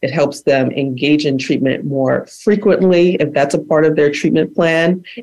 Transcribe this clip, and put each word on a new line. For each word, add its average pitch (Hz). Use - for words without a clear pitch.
It 131
helps 147
them 135
engage 143
in 135
treatment 135
more 135
frequently 185
if 151
that's 143
a 160
part 156
of 156
their 147
treatment 156
plan. 170